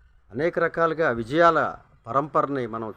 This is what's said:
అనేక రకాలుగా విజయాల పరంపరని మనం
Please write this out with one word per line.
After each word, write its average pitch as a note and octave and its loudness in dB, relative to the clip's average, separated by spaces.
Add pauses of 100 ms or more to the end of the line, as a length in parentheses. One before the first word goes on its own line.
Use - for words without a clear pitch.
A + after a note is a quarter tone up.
(300)
అనేక D#3 -4
రకాలుగా D#3+ 0 (100)
విజయాల D#3 4 (460)
పరంపరని C#3 0
మనం A2 -8